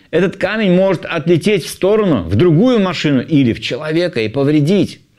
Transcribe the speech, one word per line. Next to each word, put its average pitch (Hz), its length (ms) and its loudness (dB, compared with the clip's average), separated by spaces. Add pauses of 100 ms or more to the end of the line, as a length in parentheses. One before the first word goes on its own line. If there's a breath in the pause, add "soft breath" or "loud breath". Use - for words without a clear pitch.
этот 180 280 -2
камень 202 340 -2
может 185 320 2
отлететь 170 600 0
в - 40 -12
сторону, 185 540 0
в 85 120 -4
другую 180 440 4
машину 160 420 0
или 139 300 2
в - 80 -4
человека 156 640 -4
и 110 80 -2
повредить». 147 720 0 (180)